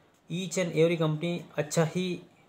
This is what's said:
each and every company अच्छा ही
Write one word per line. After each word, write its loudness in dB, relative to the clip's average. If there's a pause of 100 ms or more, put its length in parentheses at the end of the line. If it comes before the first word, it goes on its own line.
(300)
each -6
and -2
every 4
company 0 (200)
अच्छा 2
ही -4 (280)